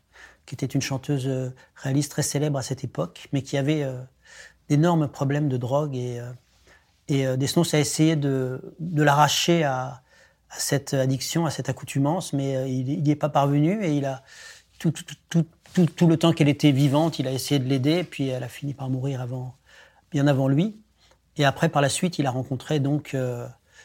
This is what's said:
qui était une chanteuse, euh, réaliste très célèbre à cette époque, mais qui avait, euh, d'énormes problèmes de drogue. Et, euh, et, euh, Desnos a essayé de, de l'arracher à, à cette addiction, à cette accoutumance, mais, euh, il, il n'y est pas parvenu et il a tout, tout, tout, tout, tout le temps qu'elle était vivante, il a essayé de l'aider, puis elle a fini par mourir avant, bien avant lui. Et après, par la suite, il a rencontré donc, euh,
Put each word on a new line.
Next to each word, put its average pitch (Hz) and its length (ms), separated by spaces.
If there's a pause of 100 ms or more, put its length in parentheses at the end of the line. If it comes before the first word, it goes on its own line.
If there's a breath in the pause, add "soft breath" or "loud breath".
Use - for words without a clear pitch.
(440 loud breath)
qui - 100
était 131 120
une 131 160
chanteuse, 135 440
euh, 131 280 (220 soft breath)
réaliste 143 360
très 151 100
célèbre 143 360
à 131 40
cette 127 220
époque, - 480
mais 139 80
qui 135 160
avait, 147 260
euh, 131 160 (720 loud breath)
d'énormes 156 400
problèmes 143 400
de 127 80
drogue. 135 400
Et, 123 240
euh, 120 100 (800 soft breath)
et, 135 180
euh, 131 120
Desnos 160 360
a 151 40
essayé 156 360
de, 135 640
de 160 240
l'arracher 147 640
à, 131 380 (480 soft breath)
à - 80
cette - 340
addiction, 135 540
à 139 40
cette 131 200
accoutumance, 143 640
mais, 139 220
euh, 131 120
il, 131 220
il 151 120
n'y 143 80
est 147 60
pas 147 140
parvenu 147 520
et 151 140
il 139 80
a 135 180 (560 loud breath)
tout, 165 120
tout, - 140 (260)
tout, 165 160 (260)
tout, 180 140
tout - 200
le 160 120
temps 165 160
qu'elle 147 160
était 143 220
vivante, 143 460
il 131 80
a 131 60
essayé 135 260
de 127 80
l'aider, 143 380
puis 139 240
elle 127 160
a 120 40
fini 139 260
par 131 160
mourir 131 320
avant, 127 320 (560 soft breath)
bien 143 160
avant 135 220
lui. 175 280 (600 soft breath)
Et 147 80
après, 139 240
par 147 120
la 139 80
suite, - 300
il 139 80
a 131 40
rencontré 131 500
donc, 143 340
euh, 123 320 (380 soft breath)